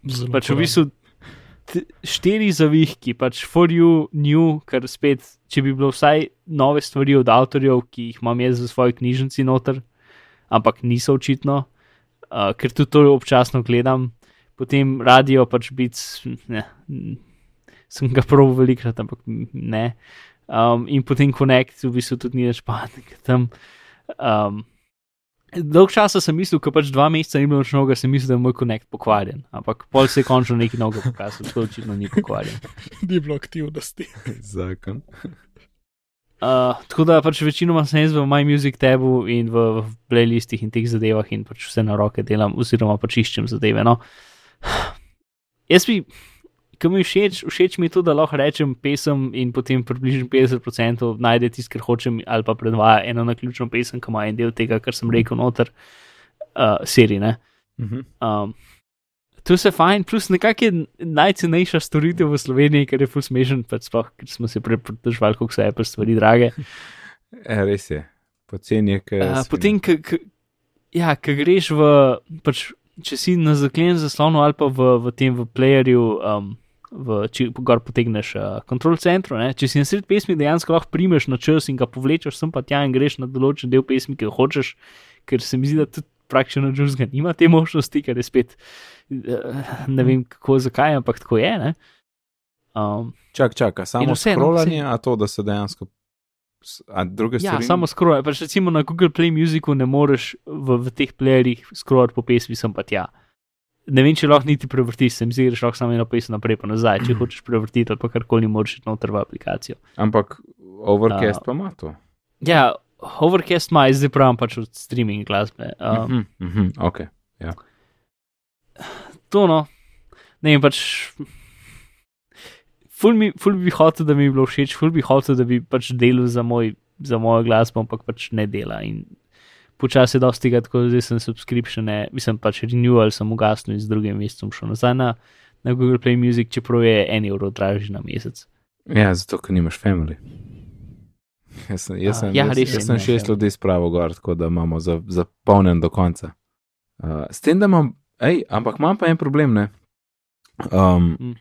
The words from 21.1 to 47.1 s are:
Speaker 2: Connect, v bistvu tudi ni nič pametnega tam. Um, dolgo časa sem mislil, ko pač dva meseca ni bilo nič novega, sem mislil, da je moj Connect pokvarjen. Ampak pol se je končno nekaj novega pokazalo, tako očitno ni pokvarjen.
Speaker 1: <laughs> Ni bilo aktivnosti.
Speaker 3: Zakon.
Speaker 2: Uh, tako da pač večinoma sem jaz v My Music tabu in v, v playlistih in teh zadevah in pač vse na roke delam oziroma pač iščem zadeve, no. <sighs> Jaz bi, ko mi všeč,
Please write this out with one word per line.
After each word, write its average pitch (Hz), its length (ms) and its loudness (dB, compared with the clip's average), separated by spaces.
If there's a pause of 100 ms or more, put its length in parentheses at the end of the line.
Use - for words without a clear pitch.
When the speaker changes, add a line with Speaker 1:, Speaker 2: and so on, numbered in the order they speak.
Speaker 2:
Connect, 131 480 0
v 127 100 -4
bistvu 120 280 -4
tudi 127 180 -6
ni 123 80 0
nič 120 160 -2
pametnega - 600 -12
tam. 127 280 0 (640)
Um, 107 480 -2 (920)
dolgo 170 360 4
časa 208 300 2
sem 156 160 0
mislil, 175 240 -2
ko 156 100 -2
pač 147 220 2
dva 139 180 2
meseca 160 300 -2
ni 139 80 2
bilo 143 160 2
nič 131 100 -4
novega, 135 220 2
sem 131 140 -4
mislil, 131 200 0
da 123 60 2
je 123 80 0
moj 123 120 0
Connect 113 320 -4
pokvarjen. 107 640 -2
Ampak - 380 -10
pol 135 200 4
se 139 140 0
je 127 40 0
končno 123 300 2
nekaj 117 240 -2
novega 110 240 -4
pokazalo, 107 440 -8
tako 117 180 -4
očitno 107 300 -10
ni 101 140 -6
pokvarjen. - 520 -4 (240)
Speaker 1:
<laughs> - 180 -20
Ni 180 160 -2
bilo 147 160 -6
aktivnosti. 151 720 -12 (300)
Speaker 3:
Zakon. 98 640 -10 (1400)
Speaker 2:
Uh, 127 420 0
tako - 200 -2
da 165 140 6
pač 151 220 0
večinoma 160 440 0
sem 151 180 2
jaz 156 100 2
v 147 100 0
My 143 220 2
Music 143 320 0
tabu 131 480 2
in 117 240 -2
v, 113 80 -2 (220)
v 110 100 -6 (160)
playlistih 117 560 0
in 107 80 -6
teh 113 160 -4
zadevah 110 440 0
in 107 140 -8
pač - 220 -16
vse - 180 -2
na 107 120 0
roke 104 260 -2
delam 107 340 0
oziroma 113 420 0
pač - 220 -4
iščem 110 300 -2
zadeve, 110 340 0
no. 117 140 4 (680)
<sighs> - 40 -6 (1000)
Jaz 180 140 6
bi, 208 180 0 (720)
ko - 140 -2
mi 190 120 2
všeč, 190 440 0